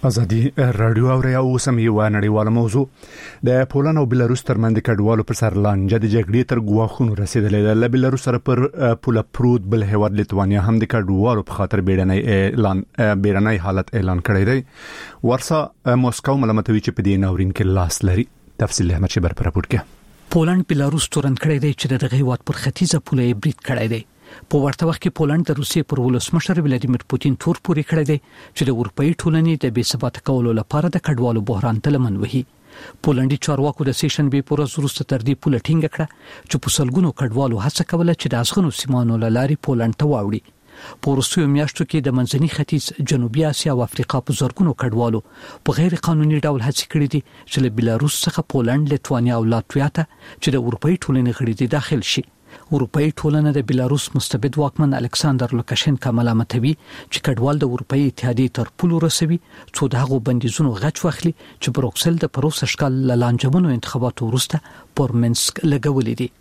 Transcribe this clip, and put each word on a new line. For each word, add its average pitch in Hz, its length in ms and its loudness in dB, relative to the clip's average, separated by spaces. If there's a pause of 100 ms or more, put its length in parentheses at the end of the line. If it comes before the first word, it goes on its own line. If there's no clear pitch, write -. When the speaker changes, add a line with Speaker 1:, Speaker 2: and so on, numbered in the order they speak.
Speaker 1:
ازادي 113 320 2 (180)
راډیو 117 540 2
اورئ، 127 220 2
اوس 127 340 0
هم 123 120 2
یوه 110 300 2
نړیواله 107 460 2
موضوع. 117 260 2 (640)
د 127 160 4 (100)
پولند 147 280 2
او 139 120 2
بیلاروس 123 360 2
ترمنځ 113 280 2
د 113 100 -2
کډوالو 110 420 2
پر 104 120 -4
سر 104 140 0 (100)
لانجه 101 320 2
د 107 160 0
جګړې 113 360 0
تر 123 100 0
ګواښونو 107 600 0
رسېدلې 104 480 0
ده. 107 60 4 (100)
له 120 40 2
بیلاروس 131 400 0
سره 123 220 0
پر، 123 160 2
اه، 131 400 0
پوله 113 180 0 (160)
پروت 120 360 2
بل 107 180 0
هیواد 104 280 0
لیتوانیا 98 460 0
هم 110 120 2
د 110 160 -2
کډوالو 101 560 0
په - 100 -6
خاطر 95 260 -2
بیړنی 95 320 2 (160)
اعلان، 98 500 0 (140)
اه، 107 160 2
بیړنی 101 420 0 (120)
حالت 95 260 -2
اعلان 92 240 0
کړی 98 320 0
دی. 135 80 2 (640)
وارسا، 135 400 0
اه، - 320 -2
موسکو 127 420 0
ملامتوي 110 420 2
چې - 100 -2
په - 140 -4
دې 98 220 2
ناورین 92 260 0
کې 104 120 -2 (180)
لاس 85 220 -2
لري. 95 280 2 (260)
تفصیل 95 340 0
احمد 90 180 0
شیبر 85 240 0
په - 100 -4
راپور 85 300 0
کې. 120 60 2 (500)
Speaker 2:
پولند 170 400 2
بیلاروس 143 400 0
تورن 139 260 0
کړی 151 300 0
دی 147 80 2
چې - 120 -6
د 127 80 0 (100)
دغه 123 200 -2
هیواد 127 260 -2
پر - 160 -4
ختیځه 160 340 0
پوله 127 300 0
یې 120 40 2
برید 113 360 -4
کړی 113 240 -2
دی. 113 120 -8 (460)
په 147 100 2
ورته 139 280 0
وخت - 120 -4
کې - 160 -2
پولند 156 300 2
د 151 100 0
روسیې 147 320 -2
پر 127 140 -2
ولسمشر 143 580 2
ولادیمیر 127 480 0
پوتین 135 240 0 (100)
تور - 220 0
پورې 156 240 0
کړی 160 220 2
دی 151 40 4 (400)
چې - 120 0
د 123 160 0
اروپایي 139 280 0 (100)
ټولنې 160 320 2 (100)
د 127 120 0
بې 120 140 0
ثباته 120 400 -4
کولو 120 300 2
لپاره 151 360 0
د 175 120 -2
کډوالو 120 420 0
بحران 113 380 0
ته 147 80 2
لمن 117 260 0
وهي. 123 200 -2 (600)
پولندي 135 340 2 (100)
چارواکو 143 420 -2
د 123 100 -2
سه 156 160 0
شنبې 139 320 0
په 147 80 -2
ورځ 147 240 -2
وروسته 139 320 -4
تر 131 160 0
دې 139 160 -2
پوله 131 240 2
ټینګه 156 260 2
کړه 156 140 -4 (420)
چې - 140 -2
په - 140 -4
سلګونو 143 440 2
کډوالو 120 460 0
هڅه 160 160 -2 (100)
کوله 170 200 2
چې - 140 -4
د 127 140 -2
ازغنو 160 400 0
سیمانو 120 420 0
له 113 140 0
لارې 139 320 0
پولند 113 320 0
ته 151 100 2
واوړي. 104 300 -2 (600)
په - 120 -2
وروستیو 139 420 0
میاشتو 147 300 -2
کې - 120 -4 (120)
د 127 100 0
منځني 139 380 0
ختیځ، 147 560 -4
جنوبي 127 400 0
اسیا - 180 -2
او 123 160 0
افریقا - 320 -4
په - 220 -4
زرګونو 143 400 0
کډوالو 113 400 0 (440)
په 147 140 0
غیر 170 140 2 (120)
قانوني 151 400 2
ډول 139 220 0
هڅې - 240 -4
کړې 147 220 0
دي 143 80 0 (300)
چې - 120 -2
له 123 60 2
بیلاروس 117 460 0 (100)
څخه - 280 -4
پولند، 139 400 2
لیتوانیا 120 420 0
او 117 80 0 (120)
لاتویا 139 420 -2
ته 165 60 0 (380)
چې - 80 0
د 135 60 0
اروپایي 127 480 0
ټولنې 131 340 2
غړي 113 220 -2
دي 123 200 0
داخل - 340 -4
شي. - 160 -4 (480)
اروپایي 143 420 0
ټولنه 151 340 2
د 143 160 0
بیلاروس 127 340 0 (120)
مستبد 131 420 -2
واکمن 143 400 2
الکساندر 123 640 0
لوکاشنکا 127 580 -2
ملامتوي 120 560 2
چې - 540 -10
کډوال 139 360 0
د 127 140 0
اروپایي 139 320 0
اتحادیې 123 480 -2
تر - 200 -4
پولو 170 280 2
رسوي، 165 340 0 (360)
څو 139 180 -2
د 127 100 0
هغو 131 240 0
بندیزونو 123 560 0
غچ 151 220 -4
واخلي 165 280 -2 (280)
چې 127 180 -4
بروکسل 160 460 0
د - 120 -4
پروسږ 135 460 -2
کال 131 260 0
له 120 140 2
لانجمنو 135 540 2
انتخاباتو 117 520 -4
وروسته 127 320 -2 (400)
پر 120 220 0
منسک - 420 -2
لګولي 135 560 0
دي. 123 80 -4 (120)